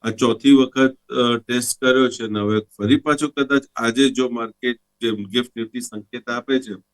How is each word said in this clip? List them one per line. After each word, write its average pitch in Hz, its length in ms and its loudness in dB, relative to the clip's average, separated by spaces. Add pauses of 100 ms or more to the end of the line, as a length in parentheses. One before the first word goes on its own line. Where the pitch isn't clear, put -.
આ 113 80 -6
ચોથી 120 420 2
વખત, 131 600 2
અ, 120 260 0
ટેસ્ટ 123 480 -4
કર્યો 127 240 4
છે 120 140 -8
અને 107 160 -4
હવે 104 200 2
ફરી 107 360 0
પાછો 147 320 -2
કદાચ 139 360 0 (120)
આજે 117 340 2
જો 127 200 0
માર્કેટ 117 500 -6 (220)
જે 117 100 -2
ગિફ્ટ 107 460 -4
નિફ્ટી 117 240 -8
સંકેત 113 480 -14
આપે 123 300 -2
છે 110 140 -10 (200)